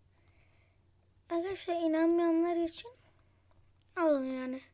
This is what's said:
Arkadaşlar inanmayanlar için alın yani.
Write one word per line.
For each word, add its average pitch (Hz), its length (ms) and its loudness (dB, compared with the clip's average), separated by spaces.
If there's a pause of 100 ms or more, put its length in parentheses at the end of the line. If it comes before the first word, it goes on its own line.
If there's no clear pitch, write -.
(1300)
Arkadaşlar 349 460 -2
inanmayanlar 339 800 2
için 339 360 -2 (1040)
alın 302 300 2
yani. 254 360 -6 (120)